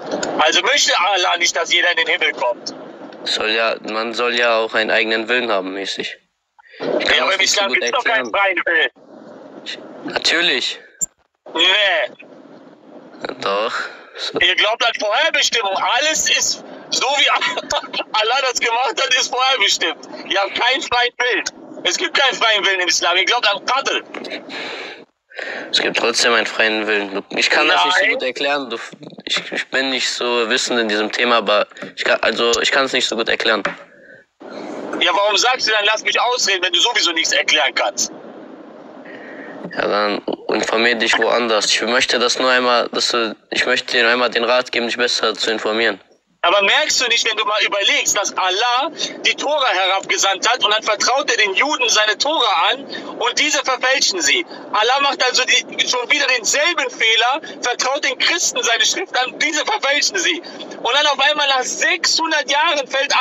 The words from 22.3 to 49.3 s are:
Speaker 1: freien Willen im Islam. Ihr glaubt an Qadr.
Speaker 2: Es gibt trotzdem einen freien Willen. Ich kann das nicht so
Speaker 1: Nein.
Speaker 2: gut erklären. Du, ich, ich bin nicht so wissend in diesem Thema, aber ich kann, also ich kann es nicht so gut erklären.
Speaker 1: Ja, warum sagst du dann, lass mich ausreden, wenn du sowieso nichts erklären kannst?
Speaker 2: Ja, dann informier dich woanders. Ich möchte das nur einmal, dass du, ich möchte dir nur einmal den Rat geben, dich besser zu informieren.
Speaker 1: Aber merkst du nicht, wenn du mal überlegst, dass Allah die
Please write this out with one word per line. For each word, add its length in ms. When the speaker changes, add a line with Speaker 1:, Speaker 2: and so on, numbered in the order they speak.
Speaker 1:
freien 320
Willen 140
im 80
Islam. 280
Ihr 80
glaubt 240
an 160
Qadr. 360
Speaker 2:
Es 100
gibt 160
trotzdem 380
einen 120
freien 400
Willen. 440
Ich 180
kann 200
das 180
nicht 100
so 60
Speaker 1:
Nein. 100
Speaker 2:
gut 100
erklären. 460
Du, 80
ich, 160
ich 180
bin 200
nicht 220
so 400
wissend 300
in 80
diesem 220
Thema, 280
aber 280
ich 80
kann, 160
also 400
ich 100
kann 140
es 80
nicht 160
so 80
gut 140
erklären. 320
Speaker 1:
Ja, 140
warum 240
sagst 280
du 60
dann, 140
lass 180
mich 160
ausreden, 420
wenn 120
du 60
sowieso 320
nichts 200
erklären 420
kannst? 380
Speaker 2:
Ja, 140
dann 340
informier 440
dich 220
woanders. 480
Ich 140
möchte 380
das 200
nur 120
einmal, 400
dass 180
du, 260
ich 140
möchte 280
dir 100
nur 100
einmal 160
den 160
Rat 260
geben, 160
dich 120
besser 360
zu 160
informieren. 480
Speaker 1:
Aber 160
merkst 400
du 60
nicht, 240
wenn 60
du 80
mal 180
überlegst, 560
dass 180
Allah 540
die 120